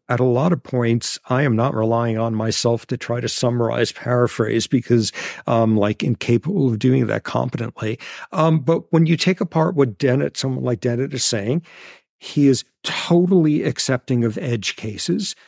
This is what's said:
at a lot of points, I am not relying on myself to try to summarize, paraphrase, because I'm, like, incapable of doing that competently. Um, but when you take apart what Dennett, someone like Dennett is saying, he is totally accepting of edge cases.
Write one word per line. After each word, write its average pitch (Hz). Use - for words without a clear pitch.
at 120
a 123
lot 127
of 156
points, 117
I 127
am 131
not 117
relying 113
on 113
myself 110
to 127
try 120
to 120
summarize, 120
paraphrase, 117
because 117
I'm, 113
like, 104
incapable 135
of 110
doing 127
that 107
competently. 120
Um, 160
but 156
when 165
you 160
take 185
apart 165
what 131
Dennett, 139
someone 131
like 123
Dennett 127
is 131
saying, 120
he -
is 131
totally 175
accepting 127
of 113
edge 120
cases. 175